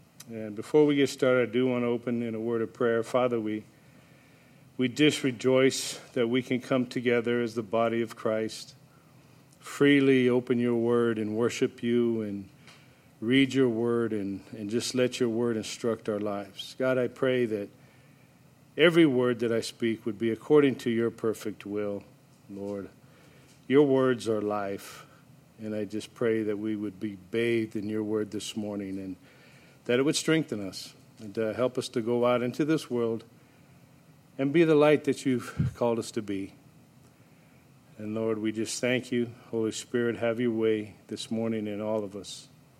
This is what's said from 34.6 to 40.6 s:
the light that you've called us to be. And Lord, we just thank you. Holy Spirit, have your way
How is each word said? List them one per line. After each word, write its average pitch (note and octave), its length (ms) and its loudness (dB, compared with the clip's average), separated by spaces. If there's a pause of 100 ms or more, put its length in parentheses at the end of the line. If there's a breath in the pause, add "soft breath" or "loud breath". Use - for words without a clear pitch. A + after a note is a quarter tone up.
the D#3 100 6
light D3 300 6
that C3+ 200 -2
you've - 500 -2
called A#2 240 0
us A2 120 -6
to A2+ 100 -6
be. G2 320 -6 (1400 soft breath)
And G#2+ 180 -8
Lord, A2 220 0
we A2 160 -2
just A2 300 -6
thank B2 280 0
you. A#2+ 200 0 (200)
Holy A2 220 -2
Spirit, A#2 460 -2
have A2+ 200 -2
your B2 120 0
way A2 460 -2 (120)